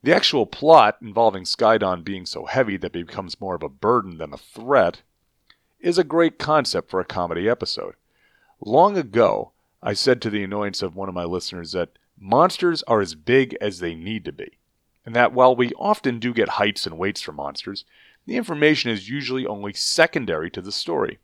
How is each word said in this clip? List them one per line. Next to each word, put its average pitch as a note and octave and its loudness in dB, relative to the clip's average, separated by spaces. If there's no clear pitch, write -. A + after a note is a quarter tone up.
The D3 4
actual C3+ 2
plot C#3+ 6
involving G#2 2
Skydon G2+ 0
being F#2 -8
so - -10
heavy A2 -2
that F2 -8
he F2 -6
becomes F2+ -12
more F#2 -6
of D#2 -8
a D2+ -8
burden G2 0
than D2+ -10
a C#2 -16
threat A2+ 0
is F3 0
a F3 4
great D#3+ 2
concept C#3 0
for F#2 0
a F2+ -4
comedy F2 -2
episode. - -4
Long E3+ 4
ago, G#2+ 0
I G#2+ -2
said B2 2
to A#2 -2
the G#2 -2
annoyance G2+ -4
of F2 -6
one F#2+ -8
of F#2 -10
my F2 -4
listeners F2 -8
that F2 -4
monsters D#3 2
are A2+ 2
as E2 -4
big B2 2
as G2 -4
they E2+ -6
need F#2+ -8
to D2 -10
be, - -16
and A#2 -6
that B2 4
while B2+ 6
we B2 0
often C#3 -2
do A#2+ -2
get A2+ 0
heights G#2 -2
and D#2+ -12
weights G2 -4
for - -12
monsters, C#2+ -10
the A#3 -6
information D3+ 2
is G2 -6
usually C3 -6
only G2+ -8
secondary F2+ 0
to F#2+ -10
the F#2+ -12
story. - -4